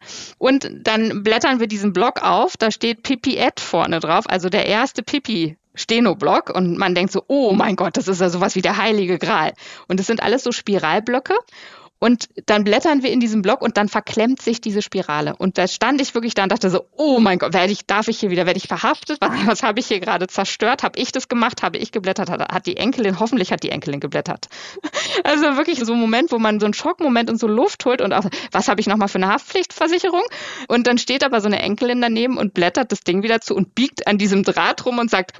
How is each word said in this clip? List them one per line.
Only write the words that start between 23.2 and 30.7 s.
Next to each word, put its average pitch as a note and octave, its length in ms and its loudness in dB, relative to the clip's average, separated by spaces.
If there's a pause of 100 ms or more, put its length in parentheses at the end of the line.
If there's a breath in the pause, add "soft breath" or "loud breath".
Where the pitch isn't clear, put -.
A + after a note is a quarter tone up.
hat E3+ 100 -2
die - 80 -6
Enkelin C#3+ 300 -6
geblättert.“ D3 480 -6 (340 loud breath)
<laughs> C5+ 420 -4
Also D4 340 2
wirklich D#4 220 0
so A3+ 140 -2
ein A#3+ 60 2
Moment, A#3 320 2
wo A#3+ 80 0
man G#3+ 200 2
so G#3 60 0
einen G#3 80 2
Schockmoment C4 560 0
und A3+ 100 -2
so A#3+ 60 -2
Luft A3+ 400 0
holt B3 160 2
und G3 120 0
auch, D#3+ 120 2 (260 loud breath)
„Was F#3+ 160 0
habe G#3 140 2
ich G#3+ 60 0
nochmal G3+ 200 2
für G3 120 -2
eine F#3 80 2
Haftpflichtversicherung?“ F4 960 0 (440 loud breath)
Und A#3+ 200 2